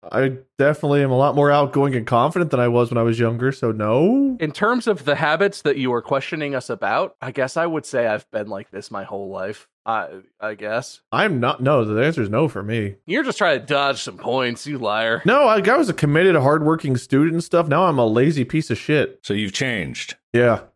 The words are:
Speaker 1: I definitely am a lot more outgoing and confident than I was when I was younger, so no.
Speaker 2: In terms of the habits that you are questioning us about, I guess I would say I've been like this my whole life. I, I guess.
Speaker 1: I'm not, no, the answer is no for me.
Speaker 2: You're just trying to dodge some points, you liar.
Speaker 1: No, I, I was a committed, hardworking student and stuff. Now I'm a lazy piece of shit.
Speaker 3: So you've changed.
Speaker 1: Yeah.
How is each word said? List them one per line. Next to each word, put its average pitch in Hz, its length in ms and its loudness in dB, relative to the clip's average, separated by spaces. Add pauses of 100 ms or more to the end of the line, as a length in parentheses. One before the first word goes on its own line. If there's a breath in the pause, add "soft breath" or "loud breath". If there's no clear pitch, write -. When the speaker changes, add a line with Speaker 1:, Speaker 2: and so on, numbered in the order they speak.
(120)
Speaker 1:
I 131 220 0 (260)
definitely 143 420 2
am 135 80 2
a 127 80 2
lot 135 160 4
more 143 160 4
outgoing 143 460 2
and 113 100 -2
confident 151 460 2
than 131 80 0
I 120 80 4
was 120 240 2
when 120 80 0
I - 20 2
was 113 160 2
younger, 117 340 0
so 123 200 -2
no. 175 680 2
Speaker 2:
In 156 120 -4
terms 226 340 0
of 180 180 -2
the 139 120 2
habits 165 480 0
that 139 140 0
you 127 160 0
are 117 100 0
questioning 143 500 -4
us 127 160 -6
about, 117 520 -2
I 127 100 -10
guess 127 260 -2
I 165 80 0
would 160 220 -4
say 120 180 0
I've 107 240 -2
been 107 180 -6
like 101 220 -12
this 98 220 -14
my 98 120 -10
whole 98 260 -10
life. 95 380 -10 (160)
I, 107 260 -4 (300)
I 107 140 -6
guess. 107 480 -8 (100)
Speaker 1:
I'm 156 280 0
not, 127 240 -2
no, 135 200 2
the 107 220 0
answer 156 160 -2
is 101 80 -2
no 135 180 0
for 104 140 -6
me. 104 360 -6 (100)
Speaker 2:
You're 233 160 -2
just 262 160 -6
trying 160 200 2
to 107 60 -14
dodge 139 380 -2
some 98 160 -12
points, 123 480 -4
you 143 100 -8
liar. 113 480 -2
Speaker 1:
No, 262 220 4
I, 220 120 4
I 202 180 4
was 294 120 2
a 160 40 -2
committed, 165 420 4
hardworking 151 640 2
student 147 360 2
and 165 100 -4
stuff. 170 240 0
Now 156 180 2
I'm 156 120 2
a 120 80 4
lazy 127 380 2
piece 156 260 -2
of 110 80 -2
shit. - 460 0
Speaker 3:
So - 100 -4
you've 104 200 -2
changed. 101 640 -6 (160)
Speaker 1:
Yeah. 120 280 4 (140)